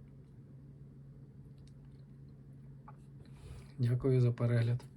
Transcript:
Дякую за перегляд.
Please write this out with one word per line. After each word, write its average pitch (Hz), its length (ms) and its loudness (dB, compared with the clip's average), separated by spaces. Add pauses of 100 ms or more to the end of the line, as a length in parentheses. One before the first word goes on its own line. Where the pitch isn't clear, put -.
(3750)
Дякую 127 420 6
за 120 120 8
перегляд. 120 520 4 (120)